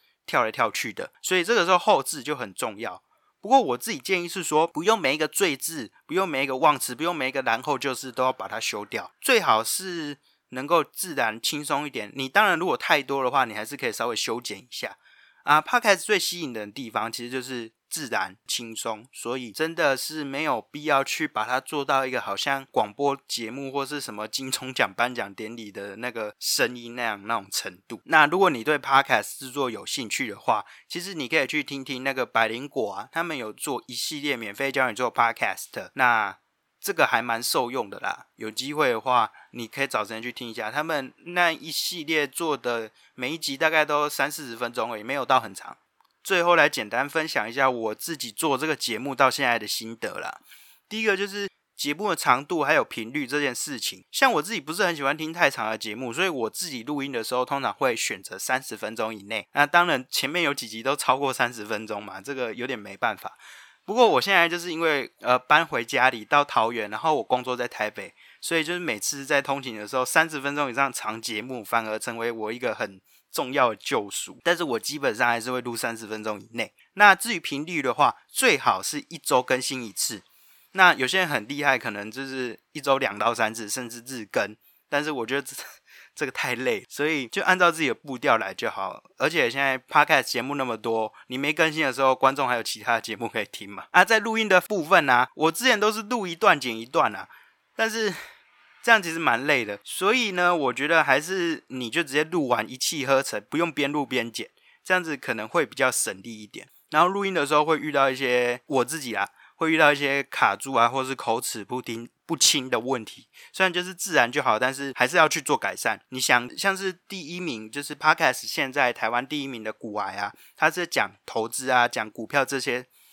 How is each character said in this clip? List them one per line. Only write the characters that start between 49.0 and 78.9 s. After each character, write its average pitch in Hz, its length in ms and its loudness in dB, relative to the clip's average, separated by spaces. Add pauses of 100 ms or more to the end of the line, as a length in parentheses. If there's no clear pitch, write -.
到 131 160 6
现 139 140 -2
在 120 140 2
的 107 80 -6
心 98 300 -6
得 101 220 -8
啦。 - 220 -10 (480)
第 220 120 -6
一 220 60 0
个 202 100 2
就 196 100 -4
是 202 220 -8 (280)
节 143 180 -4
目 196 160 -2
的 165 60 0
长 135 280 2
度 156 200 0
还 147 100 6
有 139 100 6
频 113 280 -8
率 143 140 -4
这 147 140 -2
件 135 140 -2
事 131 240 -6
情， 95 320 -8
像 - 220 4
我 147 100 2
自 196 100 -8
己 226 80 -4
不 143 120 -8
是 190 120 0
很 175 100 2
喜 147 80 -6
欢 143 140 0
听 156 160 -8
太 170 160 4
长 113 220 -2
的 110 80 -4
节 107 160 -8
目， 120 180 -6
所 151 120 0
以 190 40 2
我 123 220 -2
自 - 180 -8
己 156 140 -8
录 147 200 -4
音 139 80 -6
的 120 120 -4
时 110 120 -4
候 127 100 2
通 139 180 -2
常 113 100 -2
会 123 240 0
选 98 260 -4
择 98 160 -14
三 131 240 -2
十 117 140 -10
分 107 180 -6
钟 113 200 -2
以 101 100 -12
内。 104 280 -6
那 143 120 4
当 175 220 4
然 139 240 0
前 - 180 -2
面 170 140 -2
有 147 100 2
几 127 160 -8
集 110 140 -10
都 135 140 0
超 135 200 0
过 139 160 0
三 123 200 0
十 117 120 -10
分 107 220 -4
钟 104 160 -6
嘛， 98 180 -12
这 135 140 -10
个 123 200 -4
有 120 120 -8
点 131 120 -6
没 101 180 -14
办 110 200 0
法。 - 220 -16 (460)
不 202 100 -6
过 233 140 8
我 147 120 6
现 196 140 2
在 170 140 8
就 165 100 -2
是 175 140 -6
因 160 80 -4
为， 151 280 2 (120)
呃， 123 180 4
搬 156 260 4
回 127 200 -2
家 127 260 4
里 117 140 -8
到 147 200 4
桃 117 280 2
园， 107 180 -4
然 107 80 -8
后 156 160 0
我 127 80 0
工 127 220 -2
作 127 120 -2
在 120 120 -4
台 - 200 -4
北， 98 240 -12 (280)
所 - 180 -2
以 160 60 0
就 160 80 -4
是 180 80 -4
每 135 180 -4
次 139 260 -6
在 143 160 4
通 139 220 -4
勤 123 140 -8
的 104 100 -10
时 104 80 -10
候， 127 100 2
三 165 240 2
十 151 120 -6
分 143 160 -4
钟 147 120 -2
以 120 60 -8
上 135 180 0
长 113 300 -8
节 110 180 -6
目 123 220 -10
反 113 240 -2
而 110 100 -4
成 117 220 -6
为 117 140 -2
我 110 200 -6
一 123 60 -8
个 120 160 -2
很 98 260 -6 (300)
重 135 220 -4
要 135 160 4
的 107 80 -2
救 107 340 -2
赎， - 320 -10
但 170 140 2
是 170 80 -4
我 120 160 -2
基 147 180 -6
本 135 160 0
上 120 140 2
还 117 120 2
是 123 120 -4
会 127 80 -2
录 120 160 -6
三 117 200 -4
十 113 80 -14
分 107 200 -8
钟 107 160 -4
以 107 140 -20
内。 117 200 -6 (200)
那 202 200 8
至 226 180 -2
于 190 60 -2
频 147 260 -6
率 165 160 -4
的 127 140 0
话， 135 220 4 (100)
最 208 320 2
好 101 240 2
是 - 160 -6 (100)